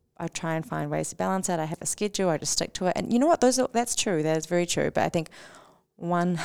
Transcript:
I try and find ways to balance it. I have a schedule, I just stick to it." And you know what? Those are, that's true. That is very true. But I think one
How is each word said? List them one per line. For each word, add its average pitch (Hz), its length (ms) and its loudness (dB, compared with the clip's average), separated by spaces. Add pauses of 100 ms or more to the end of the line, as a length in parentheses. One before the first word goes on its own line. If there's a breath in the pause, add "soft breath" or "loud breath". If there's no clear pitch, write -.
(180)
I - 100 -6
try 165 280 -4
and 160 100 -2
find 151 260 -4
ways 156 200 -2
to - 40 -12
balance 190 320 -2
it. 175 120 0
I 156 60 0
have 160 160 -6
a - 40 -8
schedule, 196 440 -2
I 151 100 2
just - 140 -4
stick - 200 -2
to 185 140 -2
it." 175 100 2
And - 160 -2
you 240 60 6
know 285 80 4
what? 339 120 6
Those 254 200 4
are, 247 120 2
that's 240 240 0
true. 165 280 0
That 156 120 2
is 156 120 -4
very 175 180 2
true. 147 260 0
But - 120 2
I - 60 2
think 165 200 -2 (680 loud breath)
one 175 480 0